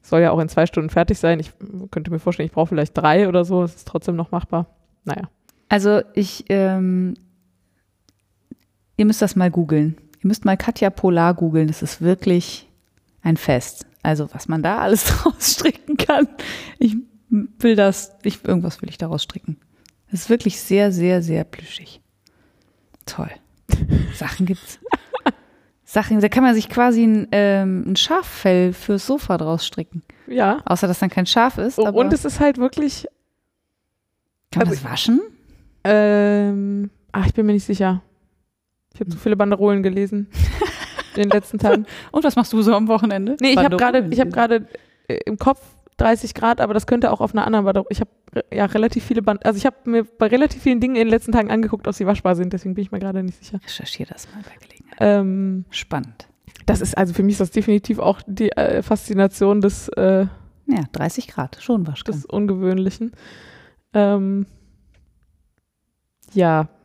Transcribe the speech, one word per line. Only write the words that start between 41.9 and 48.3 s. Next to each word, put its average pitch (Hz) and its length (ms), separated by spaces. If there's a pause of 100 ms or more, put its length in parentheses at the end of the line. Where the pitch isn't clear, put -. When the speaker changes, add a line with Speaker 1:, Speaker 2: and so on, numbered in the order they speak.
Speaker 2:
Und 302 120
was 294 120
machst 240 180
du 220 80
so 220 140
am 220 120
Wochenende? 214 540
Speaker 1:
Nee, 262 100
ich 269 60
hab 277 140
Speaker 2:
Banderolen 247 220
Speaker 1:
gerade, 214 200
ich 226 60
hab 208 80
Speaker 2:
lesen. 175 80
Speaker 1:
gerade, 233 320 (400)
äh, 107 80 (100)
im 208 120
Kopf 269 220 (380)
dreißig 226 360
Grad, 233 260
aber 214 140
das 214 140
könnte 240 240
auch 214 100
auf 220 140
einer 208 100
anderen 214 200
Banderole. 196 260
Ich 208 100
hab, 208 60 (260)